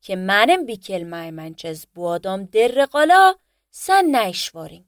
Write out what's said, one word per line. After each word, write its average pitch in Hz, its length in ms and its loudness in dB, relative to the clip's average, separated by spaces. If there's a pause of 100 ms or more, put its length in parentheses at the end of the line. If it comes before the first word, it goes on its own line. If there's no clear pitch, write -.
ki, 196 120 -10
mənim 208 540 2
bikelməyi 170 720 -10
mən 160 140 -14
çəz 160 320 -14 (100)
bu 175 160 -6
adam 185 420 -6
derri 247 420 2
qala, 320 260 6 (500)
sən 370 440 0
nə 214 140 0
iş - 260 -10
varin? 165 320 -18